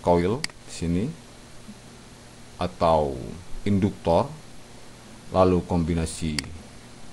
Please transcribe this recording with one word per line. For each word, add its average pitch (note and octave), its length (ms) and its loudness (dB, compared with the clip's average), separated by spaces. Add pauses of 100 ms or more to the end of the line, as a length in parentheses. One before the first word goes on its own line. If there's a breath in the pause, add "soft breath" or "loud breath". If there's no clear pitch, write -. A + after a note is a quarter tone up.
coil F2 400 2
di - 320 -12
sini F2 320 0 (1500)
atau D#2+ 560 2 (560)
induktor, F#2+ 560 4 (1040)
lalu F#2 320 6
kombinasi E2 720 0 (800)